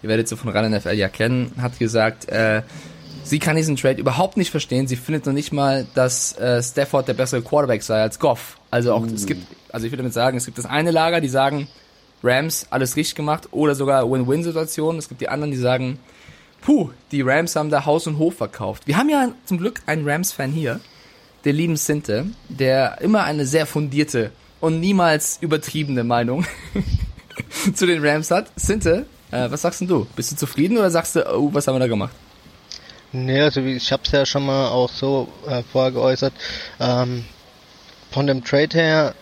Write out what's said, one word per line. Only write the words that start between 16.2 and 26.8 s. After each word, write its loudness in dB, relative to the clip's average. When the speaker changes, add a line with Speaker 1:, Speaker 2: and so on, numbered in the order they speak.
Speaker 1:
puh, 4
die 0
Rams 2
haben 0
da 2
Haus 2
und -2
Hof 2
verkauft. -6
Wir 2
haben 4
ja 2
zum -2
Glück -4
einen -2
Rams-Fan -2
hier, -2
den 4
lieben 0
Sinte, -2
der 2
immer 4
eine 0
sehr 2
fundierte 0
und 2
niemals 2
übertriebene -2
Meinung 0
<laughs> -4